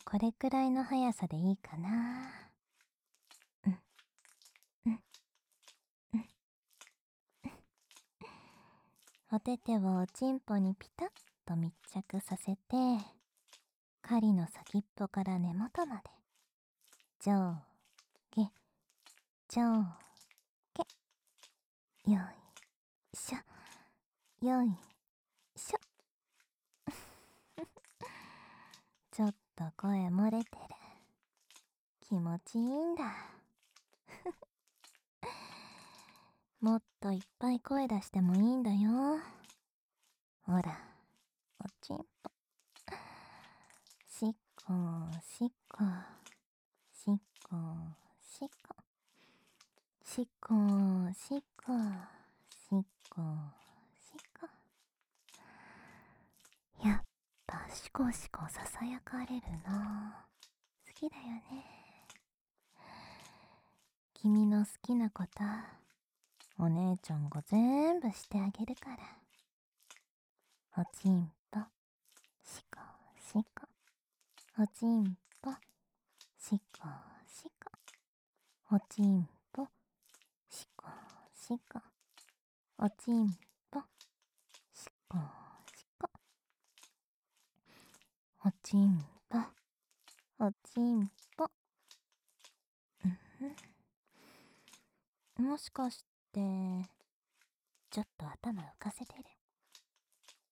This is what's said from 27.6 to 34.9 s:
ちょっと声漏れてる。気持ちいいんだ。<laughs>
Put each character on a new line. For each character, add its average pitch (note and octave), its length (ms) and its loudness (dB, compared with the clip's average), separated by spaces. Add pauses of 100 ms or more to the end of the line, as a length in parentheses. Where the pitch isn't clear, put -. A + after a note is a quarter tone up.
ち G#3+ 120 0
ょ G#3 40 4
っ G#3 80 -2 (200)
と D#3+ 220 -8
声 G3 320 2
漏 G3 200 4
れ A3+ 140 0
て - 0 -
る。 - 60 -18 (1500)
気 F#3+ 180 0
持 E3+ 200 0
ち - 160 -10
い - 40 -2
い C4 240 0
ん E4+ 100 0
だ。 E4 120 -2 (1040)
<laughs> - 280 -12 (2250)